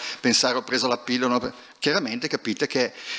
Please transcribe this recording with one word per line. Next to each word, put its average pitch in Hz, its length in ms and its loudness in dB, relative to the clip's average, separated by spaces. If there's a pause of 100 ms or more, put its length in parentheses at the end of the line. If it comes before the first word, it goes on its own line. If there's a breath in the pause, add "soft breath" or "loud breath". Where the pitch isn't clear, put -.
(200 loud breath)
pensare, 123 360 4
"Ho 127 60 -2
preso 123 260 0
la 120 100 2
pillola", 123 300 0
non 123 80 2
ho 123 40 2
pre-, 123 140 -6 (240 loud breath)
chiaramente 143 500 0
capite 123 380 -2
che 123 260 0 (260 loud breath)